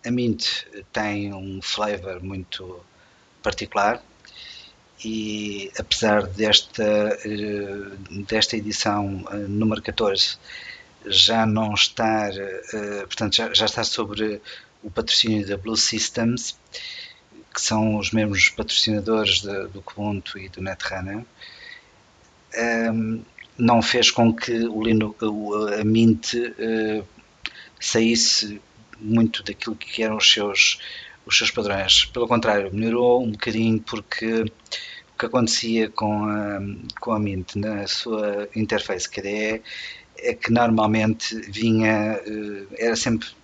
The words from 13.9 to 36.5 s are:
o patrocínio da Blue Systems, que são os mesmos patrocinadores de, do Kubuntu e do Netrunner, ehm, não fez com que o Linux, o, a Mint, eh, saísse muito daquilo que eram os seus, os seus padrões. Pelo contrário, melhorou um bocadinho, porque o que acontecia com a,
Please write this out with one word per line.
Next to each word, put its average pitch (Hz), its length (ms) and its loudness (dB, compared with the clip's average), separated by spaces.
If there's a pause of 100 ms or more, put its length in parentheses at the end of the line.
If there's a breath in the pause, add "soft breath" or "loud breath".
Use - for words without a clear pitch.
o 107 80 -12
patrocínio 107 560 2
da 98 120 -2
Blue 107 180 -4
Systems, 117 800 0 (960 loud breath)
que - 60 -4
são 110 380 2
os 101 140 -2
mesmos 104 360 4
patrocinadores 107 920 2
de, 98 260 -6
do 95 140 -14
Kubuntu 101 580 -6
e 95 80 -14
do - 140 -12
Netrunner, 95 640 -8 (1300 loud breath)
ehm, 113 680 0 (380)
não 117 240 6
fez 120 280 4
com 117 240 6
que 120 200 -2
o 113 280 -2
Linux, 107 400 2
o, 104 460 -2
a 104 160 0
Mint, 110 500 6
eh, 110 680 -2 (720 loud breath)
saísse 113 840 2 (360)
muito 113 460 4
daquilo 107 320 -6
que - 260 -8
eram 110 140 0
os - 160 6
seus, 101 480 2 (460 loud breath)
os - 120 2
seus 110 140 2
padrões. 98 540 2
Pelo 120 220 -2
contrário, 107 460 2
melhorou 120 480 4
um 113 100 -2
bocadinho, 110 500 0
porque 113 640 -4
o - 760 -12
que 120 60 0
acontecia 113 640 2
com 107 340 0
a, 104 360 -2 (420)